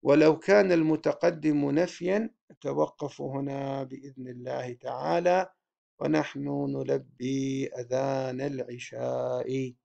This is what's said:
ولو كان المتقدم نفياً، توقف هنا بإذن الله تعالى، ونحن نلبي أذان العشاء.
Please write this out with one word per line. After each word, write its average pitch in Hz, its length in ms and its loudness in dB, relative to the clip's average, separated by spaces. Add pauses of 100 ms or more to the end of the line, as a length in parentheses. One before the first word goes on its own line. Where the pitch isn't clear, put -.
ولو 151 360 6
كان 196 320 6
المتقدم 156 1000 2
نفياً، 180 580 0 (320)
توقف 143 600 -4
هنا 139 600 -4
بإذن 131 440 -14
الله 127 460 -8
تعالى، 170 760 0 (500)
ونحن 143 460 0 (300)
نلبي 135 920 -2
أذان 131 760 -4
العشاء. 127 1300 -4 (120)